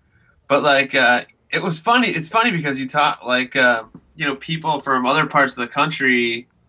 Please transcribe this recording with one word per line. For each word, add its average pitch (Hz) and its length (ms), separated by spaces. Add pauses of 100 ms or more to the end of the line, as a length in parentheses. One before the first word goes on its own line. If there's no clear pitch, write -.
(480)
But, 143 140
like, 139 320
uh, 123 300 (260)
it 160 120
was 175 160
funny. 240 300
It's 160 200
funny 226 220
because 151 300
you 131 80
talk, 147 360
like, 123 320
uh, 123 280 (320)
you 156 80
know, 139 120
people 156 440
from 131 260
other 147 200
parts 139 260
of - 60
the 120 100
country, 123 800 (200)